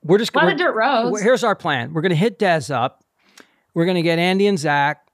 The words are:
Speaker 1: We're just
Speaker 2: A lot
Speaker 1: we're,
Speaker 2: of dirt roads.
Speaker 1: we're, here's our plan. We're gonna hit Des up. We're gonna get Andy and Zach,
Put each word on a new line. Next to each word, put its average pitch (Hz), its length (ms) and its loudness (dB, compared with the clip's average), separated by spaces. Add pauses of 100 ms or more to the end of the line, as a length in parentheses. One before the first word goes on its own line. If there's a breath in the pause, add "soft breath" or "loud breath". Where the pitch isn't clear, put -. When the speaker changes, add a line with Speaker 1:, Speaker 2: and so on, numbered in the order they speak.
Speaker 1:
We're 170 140 2
just 226 160 -4
Speaker 2:
A 269 40 0
lot 311 80 4
Speaker 1:
we're, 381 60 2
Speaker 2:
of 302 60 -4
dirt 285 180 -2
roads. 233 340 0
Speaker 1:
we're, 208 120 -4
here's 233 200 2
our 214 140 0
plan. 139 360 -4
We're 160 100 -4
gonna 185 120 0
hit 196 240 0
Des 165 340 0
up. 127 300 -4 (720 soft breath)
We're 170 120 0
gonna 180 160 0
get 165 180 0
Andy 185 260 2
and 202 120 0
Zach, 143 440 0 (120)